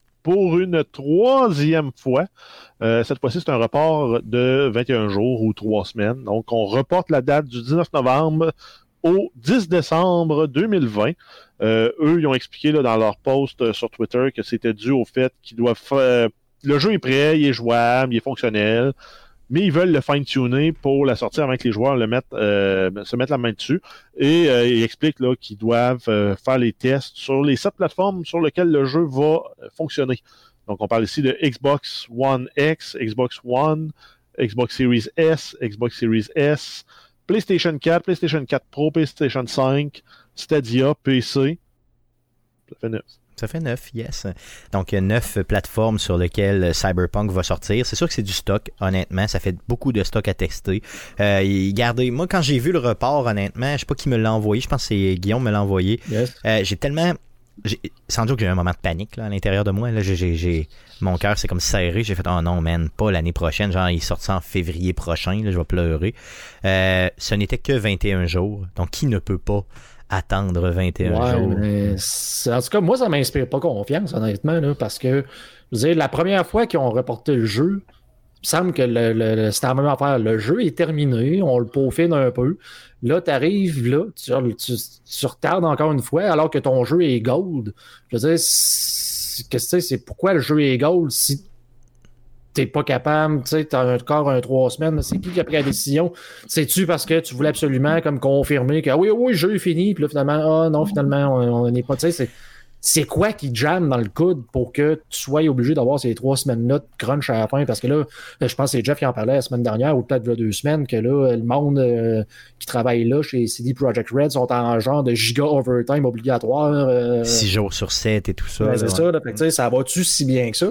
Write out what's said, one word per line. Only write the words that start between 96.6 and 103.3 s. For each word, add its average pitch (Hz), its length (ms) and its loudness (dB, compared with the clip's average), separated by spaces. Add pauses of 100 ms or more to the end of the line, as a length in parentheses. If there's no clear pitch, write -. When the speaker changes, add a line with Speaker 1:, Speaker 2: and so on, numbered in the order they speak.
Speaker 3:
parce 160 180 0
que 160 140 2
tu 147 160 -8
voulais 147 140 2
absolument 147 500 2
comme 151 180 -2
confirmer 139 640 2
que, 165 80 0
ah 147 80 4
oui, 190 120 4
oui, 240 240 2
le 185 40 0
jeu 190 180 0
est 185 40 0
fini, 185 340 2
puis 147 100 -2
là, 147 40 0
finalement, 151 560 2
ah 165 60 2
non, 156 160 2
finalement, 143 500 2
on, 120 300 2
on 120 40 2
n'est 123 140 0
pas, - 120 -2
tu - 80 -6
sais, 170 100 2
c'est, 131 160 -4 (500)
c'est - 240 2
quoi 202 300 0